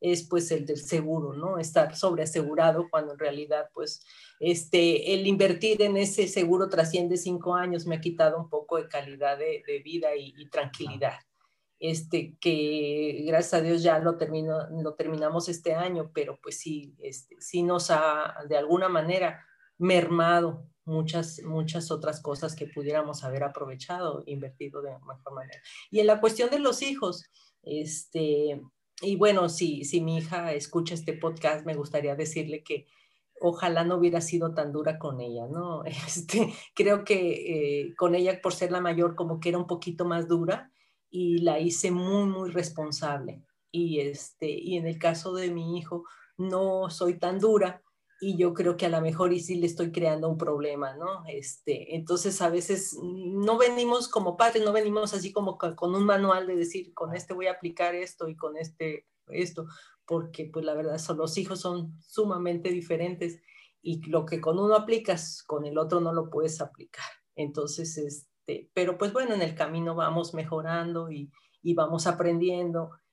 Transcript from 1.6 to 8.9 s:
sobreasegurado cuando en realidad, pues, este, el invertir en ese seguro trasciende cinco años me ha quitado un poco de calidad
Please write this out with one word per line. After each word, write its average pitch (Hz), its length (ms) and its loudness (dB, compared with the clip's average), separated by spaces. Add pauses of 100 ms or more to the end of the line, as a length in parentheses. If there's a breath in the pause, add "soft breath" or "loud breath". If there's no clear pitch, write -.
sobreasegurado 160 960 2
cuando 151 240 -2
en 143 40 -14
realidad, 147 540 -2
pues, - 320 -8 (340 loud breath)
este, 170 760 4
el 190 120 2
invertir 196 540 4
en 208 160 4
ese 196 320 2
seguro 185 400 4
trasciende 175 480 2
cinco 175 380 -2
años 180 320 -2
me 170 100 -2
ha 160 60 -8
quitado 165 360 4
un 165 120 -8
poco 151 260 -2
de 156 120 -2
calidad 139 500 -2